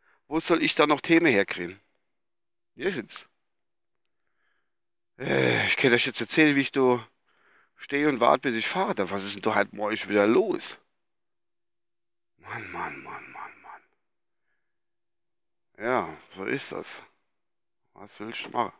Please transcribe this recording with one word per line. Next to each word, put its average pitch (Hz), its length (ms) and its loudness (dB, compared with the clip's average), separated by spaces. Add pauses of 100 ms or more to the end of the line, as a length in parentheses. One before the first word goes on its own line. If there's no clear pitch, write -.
(260)
wo 151 140 -2
soll 165 220 2
ich - 120 0
da 151 120 4
noch 147 140 0
Themen 165 260 4
herkriegen? 98 520 0 (960)
Hier 160 160 -4
sind's. - 380 -10 (1900)
Äh, 131 480 0
ich - 100 0
kann 131 160 4
euch 120 140 2
jetzt 131 140 -6
erzählen, 147 360 4
wie 139 60 2
ich 131 100 -6
da 127 340 4 (680)
stehe 143 320 0
und 135 100 0
warte, 139 300 4
bis 117 80 0
ich 110 100 -4
fahre. 180 460 -2
Was 98 120 -4
ist 101 120 -8
denn 92 60 -12
da 110 120 0
halt 101 180 2
morgen 104 240 -4 (120)
wieder 101 180 4
los? - 500 0 (1600)
Mann, 104 340 -14
Mann, - 320 -10
Mann, - 280 -16
Mann, - 200 -14 (2250)
Mann. 107 80 -6
Ja, 117 220 0 (280)
so 95 80 -10
ist 127 280 -6
das. - 280 -12 (920)
Was 101 240 -20
willst 113 260 -12
du 104 60 -14
machen? 113 300 -2